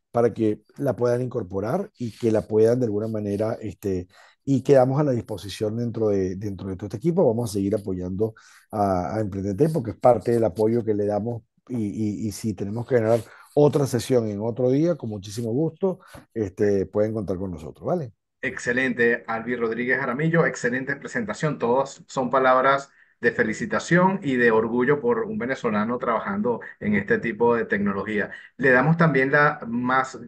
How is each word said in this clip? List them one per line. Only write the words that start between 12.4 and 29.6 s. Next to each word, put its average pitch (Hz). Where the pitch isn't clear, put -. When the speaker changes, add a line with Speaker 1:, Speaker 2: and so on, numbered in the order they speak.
Speaker 1:
tenemos 104
que 135
generar 113
otra 147
sesión 117
en 101
otro 120
día, 156
con 123
muchísimo 107
gusto, 160
este, 101
pueden 107
contar 98
con 92
nosotros, 78
¿vale? 139
Speaker 2:
Excelente, 120
Alvin 113
Rodríguez 117
Jaramillo, 151
excelente 131
presentación. 120
Todas 127
son 123
palabras 131
de 117
felicitación 123
y 139
de 120
orgullo 120
por 117
un 107
venezolano 117
trabajando 110
en 104
este 101
tipo 117
de 110
tecnología. 101
Le 131
damos 143
también 135
la 147